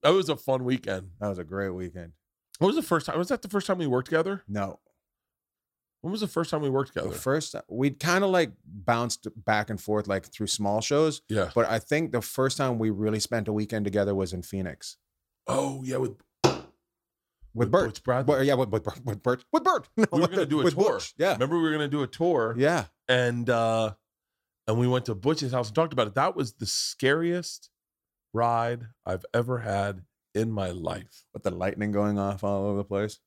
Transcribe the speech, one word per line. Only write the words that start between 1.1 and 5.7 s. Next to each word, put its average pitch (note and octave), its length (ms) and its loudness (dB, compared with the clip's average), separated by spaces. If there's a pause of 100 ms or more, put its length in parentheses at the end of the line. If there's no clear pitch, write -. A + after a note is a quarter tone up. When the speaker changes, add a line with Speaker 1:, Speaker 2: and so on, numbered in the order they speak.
Speaker 2:
That G#2 80 -2
was F#2+ 80 -4
a F2+ 80 -8
great F#2+ 240 -4
weekend. F2+ 420 -10 (460)
Speaker 1:
What E3+ 100 4
was G#3+ 80 4
the E4 60 0
first D#3+ 240 0
time? D#3 120 -4
Was F3+ 120 -2
that A#3+ 120 -2
the G#3+ 60 -14
first G3 200 -2
time F#3+ 100 0
we E3 100 -2
worked B2+ 200 0
together? F3+ 420 0
Speaker 2:
No. G2+ 300 -4 (1200)